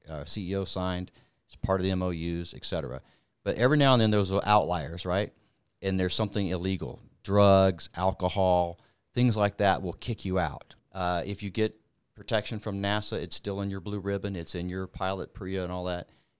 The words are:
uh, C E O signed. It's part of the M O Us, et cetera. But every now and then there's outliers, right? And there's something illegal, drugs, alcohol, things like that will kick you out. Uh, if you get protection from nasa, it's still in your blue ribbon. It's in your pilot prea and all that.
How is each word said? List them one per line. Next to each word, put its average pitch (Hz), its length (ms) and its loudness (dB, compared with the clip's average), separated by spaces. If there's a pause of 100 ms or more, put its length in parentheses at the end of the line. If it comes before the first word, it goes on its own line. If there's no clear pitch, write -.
uh, 76 160 -8
C 95 260 -6
E 98 40 -2
O 98 100 -2
signed. 90 440 -4 (380)
It's - 80 -20
part 95 240 0
of 90 60 0
the 95 60 2
M 92 120 0
O 90 80 0
Us, 85 420 -4
et - 120 -14
cetera. 67 360 -6 (420)
But 101 120 -2
every 135 220 4
now 139 160 6
and 120 80 6
then 110 100 4
there's 101 200 2
outliers, 87 760 2
right? 95 280 0 (480)
And 95 180 0
there's 92 140 2
something 101 360 -2
illegal, 87 520 -4 (220)
drugs, 98 720 6
alcohol, 90 840 0 (340)
things 120 240 2
like 104 200 2
that 98 240 2
will 90 120 -6
kick - 320 -8
you 92 120 0
out. 78 380 -4 (160)
Uh, 90 340 -2
if 101 160 -8
you 104 80 -8
get 110 260 -2 (400)
protection 107 440 -4
from 98 240 -6
nasa, 104 300 -2
it's 90 220 -6
still 98 260 -6
in 98 80 -4
your 98 100 -6
blue 101 200 -8
ribbon. 98 360 -4
It's 85 200 -8
in 87 140 -4
your 92 180 -6
pilot 95 460 -6
prea 95 240 -6
and 90 140 -4
all 90 140 -6
that. 90 240 -6 (300)